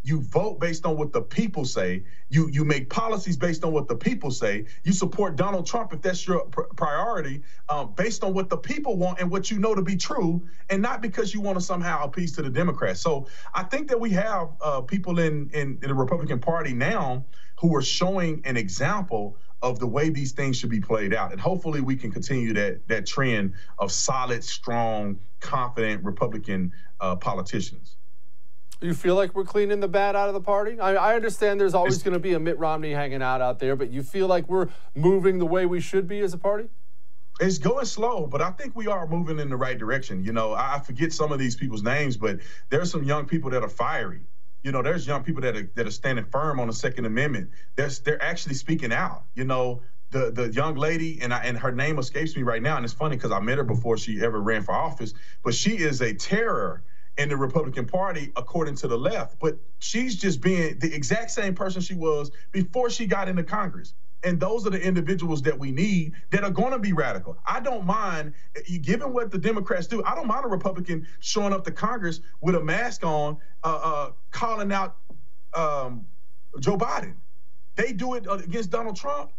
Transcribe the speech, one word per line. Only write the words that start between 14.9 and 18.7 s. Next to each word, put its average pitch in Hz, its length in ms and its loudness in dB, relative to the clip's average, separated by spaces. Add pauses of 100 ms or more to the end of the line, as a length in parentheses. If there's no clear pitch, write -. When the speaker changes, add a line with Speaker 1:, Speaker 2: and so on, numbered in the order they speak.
Speaker 1:
in, 151 340 2
in, 139 300 -2
in 139 40 -2
the 139 60 0
Republican 135 460 0
Party 160 340 0
now 135 520 0 (340)
who 170 160 4
are 131 80 2
showing 175 600 0
an 131 140 -2
example 113 800 0 (240)